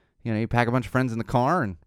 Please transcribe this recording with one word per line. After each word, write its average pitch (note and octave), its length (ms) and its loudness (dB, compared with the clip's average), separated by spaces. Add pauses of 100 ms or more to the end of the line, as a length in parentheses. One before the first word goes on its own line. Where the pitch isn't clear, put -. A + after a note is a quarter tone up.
(240)
You A2+ 100 -4
know, G#2+ 60 -2
you A2+ 80 -2
pack A#2 200 2
a A#2 40 -2
bunch B2 140 0
of - 60 -14
friends B2+ 200 2
in A2+ 60 -4
the A2+ 60 -4
car, C#3 400 2
and F#2+ 240 -6